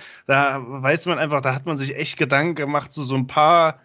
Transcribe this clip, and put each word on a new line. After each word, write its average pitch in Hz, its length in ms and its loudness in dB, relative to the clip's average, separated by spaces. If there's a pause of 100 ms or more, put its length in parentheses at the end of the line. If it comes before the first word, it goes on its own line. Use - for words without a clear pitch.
(260)
Da 135 400 2
weiß 139 400 -2
man 170 120 0
einfach, 147 240 -2
da 131 120 0
hat 135 120 -8
man 160 100 -4
sich 135 200 -4
echt 151 200 -6
Gedanken 151 380 0
gemacht, 147 380 -4
so, 151 120 -8
so 131 100 -4
ein 127 120 0
paar, 160 580 4